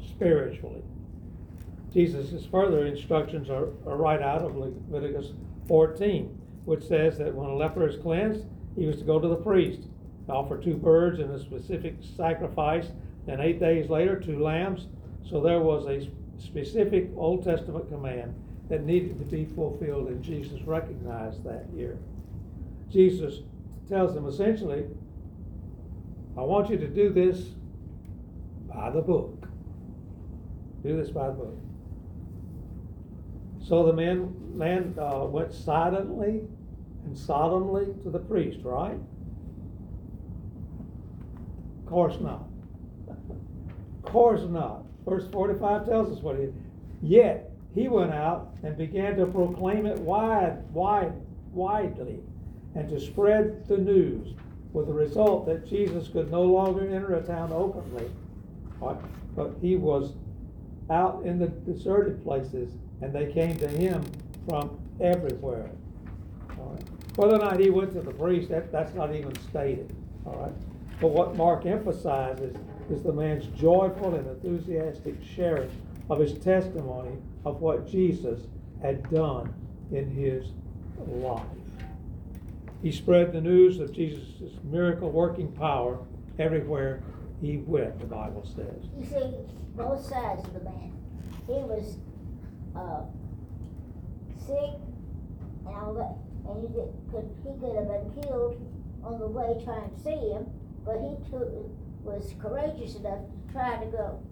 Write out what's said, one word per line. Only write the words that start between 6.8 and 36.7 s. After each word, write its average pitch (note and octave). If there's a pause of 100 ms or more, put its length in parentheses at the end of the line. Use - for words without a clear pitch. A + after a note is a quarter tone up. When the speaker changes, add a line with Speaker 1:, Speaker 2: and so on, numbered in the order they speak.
Speaker 1:
says D#3+
that D3+
when C#3
a C#3
leper D#3
is C#3
cleansed, G#3 (320)
he E3+
was D#3
to -
go D#3
to E3
the E3
priest, F3+ (400)
offer C#3
two E3
birds E3
and C#3
a C3+
specific B2+ (220)
sacrifice, E3 (340)
then C3+
eight E3
days D#3+
later, F3+
two D3+
lambs. E3+ (360)
So -
there E3+
was D3+
a C#3
s-, - (300)
specific F#3+
Old F3
Testament E3
command B2+ (340)
that D3+
needed F3
to C#3+
be D#3
fulfilled, C#3+
and B2
Jesus C#3+
recognized B2
that A#2+
here. B2 (920)
Jesus F3+ (480)
tells F#3
them D3
essentially, D3+ (1500)
"I B2+
want G3+
you G#3+
to D3+
do G3
this F3+ (1120)
by A#2
the D3
book. - (1400)
Do D3+
this D3
by C#3
the C3+
book." A2+ (2000)
So E3+
the D#3+
man, F3+ (220)
man, F3
uh, C#3+
went D3
silently G3 (640)